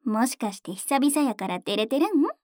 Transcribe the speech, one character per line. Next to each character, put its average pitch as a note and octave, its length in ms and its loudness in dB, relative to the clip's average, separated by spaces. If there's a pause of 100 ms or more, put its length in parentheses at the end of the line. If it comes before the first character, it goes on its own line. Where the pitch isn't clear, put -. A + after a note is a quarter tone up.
も A3+ 240 2
し - 100 -6
か G#3 140 -4
し F#3+ 100 -16
て - 120 -12
久 C4+ 260 -2
々 C#4+ 220 2
や B3 140 0
か F#3+ 120 -6
ら F3+ 140 -4
照 G3+ 160 -4
れ A3 100 0
て C4 120 0
る E4+ 80 4
ん？ F4 200 2 (160)